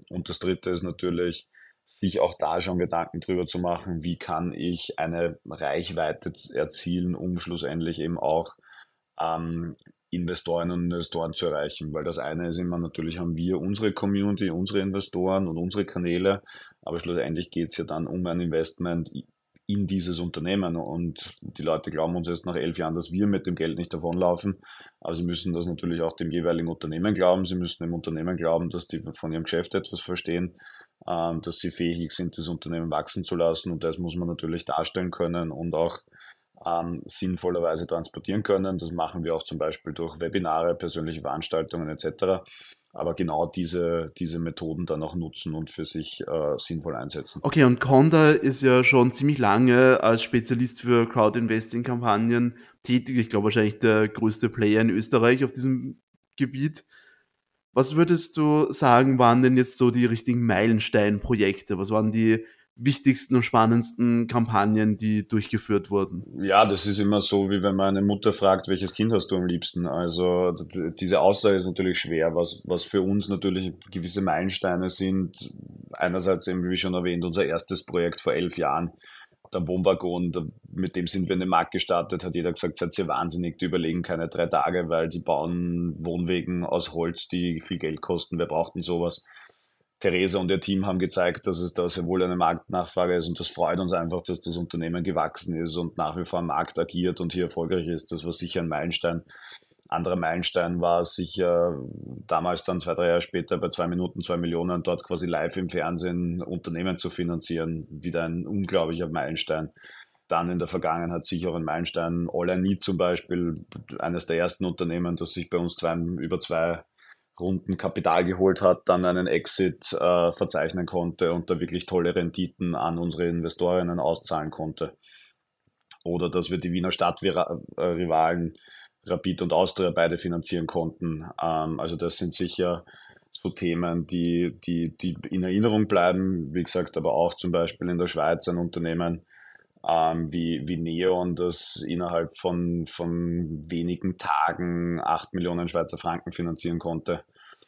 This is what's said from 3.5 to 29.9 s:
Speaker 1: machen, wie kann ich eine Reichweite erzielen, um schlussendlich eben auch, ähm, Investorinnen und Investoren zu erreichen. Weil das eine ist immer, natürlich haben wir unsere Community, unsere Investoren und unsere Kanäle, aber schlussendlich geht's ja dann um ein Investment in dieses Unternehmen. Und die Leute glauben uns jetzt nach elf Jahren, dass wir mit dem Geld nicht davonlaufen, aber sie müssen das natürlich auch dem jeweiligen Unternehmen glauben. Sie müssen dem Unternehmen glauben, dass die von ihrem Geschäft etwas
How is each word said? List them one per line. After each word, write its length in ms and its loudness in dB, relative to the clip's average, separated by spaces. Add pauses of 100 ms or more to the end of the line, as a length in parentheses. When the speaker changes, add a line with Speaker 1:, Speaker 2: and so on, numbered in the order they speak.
Speaker 1:
machen, 420 -4
wie 140 -2
kann 360 -4
ich 460 -6
eine 400 -2 (100)
Reichweite 840 -4 (200)
erzielen, 600 -2
um 240 -4
schlussendlich 600 -4
eben 180 -2
auch, 380 -2 (640)
ähm, 560 -4 (340)
Investorinnen 640 -2
und 140 -2
Investoren 460 -2
zu 140 -2
erreichen. 460 -4
Weil 100 -4
das 160 -4
eine 300 -4
ist 100 -4
immer, 200 -4
natürlich 420 -6
haben 160 -4
wir 240 0
unsere 320 0
Community, 580 0
unsere 300 -2
Investoren 640 0
und 120 -4
unsere 260 -2
Kanäle, 580 0 (400)
aber 160 -4
schlussendlich 540 -4
geht's 240 -4
ja 80 -4
dann 240 -4
um 180 -4
ein 140 0
Investment 680 -2 (600)
in 180 0
dieses 320 -2
Unternehmen. 560 -2
Und 640 -6
die 220 -12
Leute 300 -2
glauben 240 -2
uns 100 -4
jetzt 200 -4
nach 100 -4
elf 220 -2
Jahren, 180 -2
dass 160 -6
wir 160 2
mit 180 0
dem 80 -2
Geld 240 -2
nicht 160 -6
davonlaufen, 640 0 (420)
aber 140 -6
sie 100 -2
müssen 280 -2
das 140 -2
natürlich 360 -2
auch 140 -2
dem 160 -4
jeweiligen 360 0
Unternehmen 460 -2
glauben. 300 4
Sie 100 -4
müssen 300 -4
dem 100 -2
Unternehmen 420 -4
glauben, 340 0
dass 180 -8
die 160 -8 (100)
von 180 -8
ihrem 120 -4
Geschäft 320 -2
etwas 240 -4